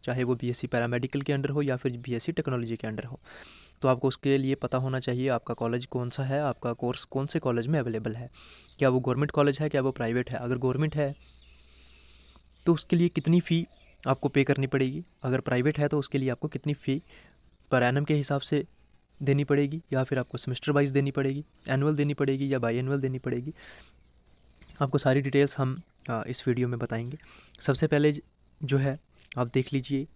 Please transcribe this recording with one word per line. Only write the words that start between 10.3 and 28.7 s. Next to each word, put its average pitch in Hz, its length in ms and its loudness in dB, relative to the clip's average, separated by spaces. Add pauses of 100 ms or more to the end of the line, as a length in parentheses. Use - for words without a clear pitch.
है। 123 60 -4
अगर 123 200 -2
गवर्नमेंट 127 380 0
है 143 200 0 (1500)
तो 170 80 6
उसके - 220 0
लिए 170 140 4
कितनी 165 300 4
फ़ी 170 280 0 (400)
आपको 135 220 0
पे 139 140 4
करनी 135 240 2
पड़ेगी, 135 360 0 (200)
अगर 131 160 0
प्राइवेट 127 400 0
है 147 80 2
तो 147 120 0
उसके 143 180 -2
लिए 131 120 0
आपको 123 180 -4
कितनी 147 260 -4
फ़ी 139 280 -2 (720)
per 123 180 4
annum 143 160 0
के 156 60 2
हिसाब 143 280 0
से - 240 0 (580)
देनी 139 200 2
पड़ेगी, 143 380 2 (120)
या 131 100 2
फिर 135 160 -2
आपको 127 180 -6
सेमेस्टर 131 340 -4
वाइज 143 200 2
देनी 139 200 2
पड़ेगी, 139 340 -2 (240)
एनुअल 143 260 2
देनी 147 180 2
पड़ेगी 135 400 0
या 131 60 0
बाई 117 180 0
एनुअल 135 240 -2
देनी 131 180 -2
पड़ेगी, 127 340 -4 (1300)
आपको 143 160 2
सारी 139 240 4
डिटेल्स 139 360 2
हम, 131 240 -2 (280)
आ, 113 180 -4
इस - 200 -6
वीडियो 123 200 2
में 120 120 -4
बताएंगे। 120 380 -6 (420)
सबसे 143 280 2
पहले 147 240 6
ज-, 147 100 -8 (420)
जो 139 140 2